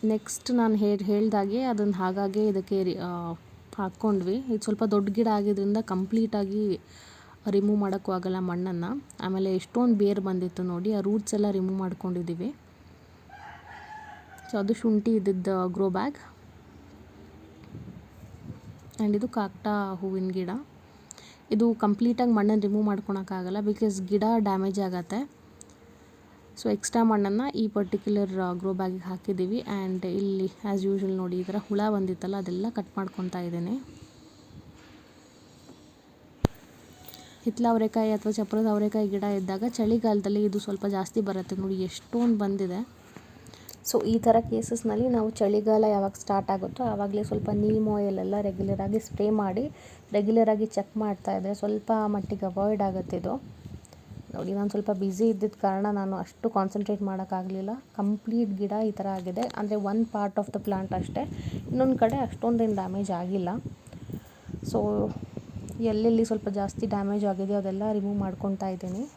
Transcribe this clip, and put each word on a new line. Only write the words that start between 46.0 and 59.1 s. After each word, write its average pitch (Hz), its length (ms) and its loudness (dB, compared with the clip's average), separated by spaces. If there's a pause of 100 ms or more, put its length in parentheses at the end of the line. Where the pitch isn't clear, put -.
ಸ್ಟಾರ್ಟ್ 196 380 -2
ಆಗುತ್ತೋ 196 340 -2
ಆವಾಗಲೇ 208 400 0
ಸ್ವಲ್ಪ 208 280 -2
ನೀಮ್ 214 360 4
ಆಯಿಲ್ 202 300 0
ಎಲ್ಲ 190 220 -2
ರೆಗ್ಯುಲರ್ 196 400 -2
ಆಗಿ 202 180 0
ಸ್ಪ್ರೇ 208 320 0
ಮಾಡಿ, 214 360 0 (460)
ರೆಗ್ಯುಲರ್ 214 360 4
ಆಗಿ 214 180 2
ಚೆಕ್ 208 300 -4
ಮಾಡ್ತಾ 202 400 -2
ಇದ್ರೆ 190 180 -2
ಸ್ವಲ್ಪ 208 380 -2 (140)
ಮಟ್ಟಿಗೆ 202 400 -2
ಅವಾಯ್ಡ್ 202 360 0
ಆಗುತ್ತೆ 185 340 -2
ಇದು. 180 180 -4 (1000)
ನೋಡಿ, 165 180 -4
ನಾನು 202 160 0
ಸ್ವಲ್ಪ 208 220 -2
ಬ್ಯುಸಿ 196 380 2
ಇದ್ದಿದ್ದ 208 260 0
ಕಾರಣ 196 380 0
ನಾನು 190 240 -2
ಅಷ್ಟು 185 340 -4
ಕಾನ್ಸಂಟ್ರೇಟ್ 202 520 0
ಮಾಡೋಕ್ಕಾಗಲಿಲ್ಲ. 190 680 -4 (260)
ಕಂಪ್ಲೀಟ್ 214 540 0
ಗಿಡ 196 220 -2 (120)
ಈ 220 60 2
ಥರ 196 160 -4
ಆಗಿದೆ, 185 340 -4